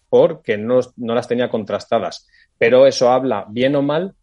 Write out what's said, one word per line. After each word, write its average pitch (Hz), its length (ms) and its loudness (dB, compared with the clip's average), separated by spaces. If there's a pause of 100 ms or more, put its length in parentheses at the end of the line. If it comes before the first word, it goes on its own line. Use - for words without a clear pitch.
porque 131 500 2
no, 120 220 0 (160)
no 120 180 -6
las 127 140 -4
tenía 120 200 -2
contrastadas. 101 760 -6 (300)
Pero 120 300 4
eso 123 240 2
habla 123 380 -2
bien 123 280 -2
o 139 60 0
mal 160 400 -4